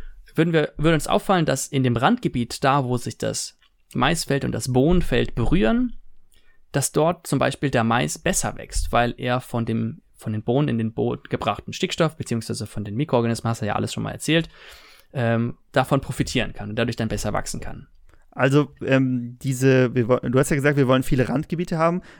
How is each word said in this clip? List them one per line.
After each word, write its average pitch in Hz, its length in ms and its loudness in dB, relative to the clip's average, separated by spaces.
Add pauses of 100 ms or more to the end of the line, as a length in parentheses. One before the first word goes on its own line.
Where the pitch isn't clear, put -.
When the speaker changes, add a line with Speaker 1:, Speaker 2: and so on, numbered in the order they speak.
(360)
Speaker 1:
würden 165 180 2
wir, 151 240 0
würde 160 180 4
uns - 120 -2
auffallen, 190 380 2
dass 135 220 -2
in 135 160 0
dem 123 140 2
Randgebiet, 139 680 0
da 135 220 2
wo 123 120 0
sich - 200 -10
das - 400 -6 (360)
Maisfeld 139 520 0
und 123 60 -4
das 117 200 -4
Bohnenfeld 131 640 2
berühren, 220 600 2 (760)
dass - 200 0
dort 165 360 0
zum 139 120 2
Beispiel 131 320 0
der 123 120 4
Mais 117 360 0
besser - 380 -2
wächst, - 340 -2
weil 120 260 2
er 123 240 -2
von 117 240 -4
dem, 113 360 -2 (140)
von - 180 -8
den 110 100 -4
Bohnen 139 260 2
in 117 80 -2
den 110 160 -4
Boden 120 360 -4
gebrachten - 440 -4
Stickstoff, - 420 -2
beziehungsweise 113 520 -6
von - 160 -8
den 104 120 -8
Mikroorganismen, 117 540 0
hast 117 120 -4
du 110 40 -2
ja 104 100 -2
alles - 180 -4
schon 110 100 -6
mal 104 80 -6
erzählt, 165 380 0 (640)
ähm, 117 440 -2 (140)
davon 135 300 2
profitieren - 520 -4
kann 104 160 -10
und 104 60 -8
dadurch 117 200 -2
dann 113 120 -2
besser 104 260 -4
wachsen - 260 -6
kann. - 280 -12 (440)
Speaker 2:
Also, 135 400 2 (140)
ähm, 127 560 0
diese, 131 540 4
wir 120 120 2
wo-, 123 120 4
du 123 180 0
hast 135 140 2
ja 165 40 2
gesagt, 143 220 2
wir 135 100 4
wollen 131 140 4
viele 131 260 0
Randgebiete 160 520 -4
haben. 170 240 0 (160)